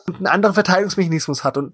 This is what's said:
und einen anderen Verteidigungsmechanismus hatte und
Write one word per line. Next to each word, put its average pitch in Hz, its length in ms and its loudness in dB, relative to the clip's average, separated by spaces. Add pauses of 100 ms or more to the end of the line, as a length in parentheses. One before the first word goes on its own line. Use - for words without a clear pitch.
und 175 80 -6
einen 190 100 -6
anderen 190 300 2
Verteidigungsmechanismus 180 880 0
hatte 135 160 -2
und 139 140 -8